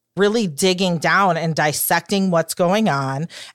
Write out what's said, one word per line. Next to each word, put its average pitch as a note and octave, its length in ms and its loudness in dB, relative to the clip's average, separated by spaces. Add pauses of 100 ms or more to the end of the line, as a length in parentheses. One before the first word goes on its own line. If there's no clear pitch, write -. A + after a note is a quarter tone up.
(160)
really G#3 300 2
digging F3+ 520 0
down F3 380 2
and D#3+ 180 -2
dissecting E3+ 760 0
what's E3 240 0
going F#3+ 340 2
on C#3 380 -4 (280)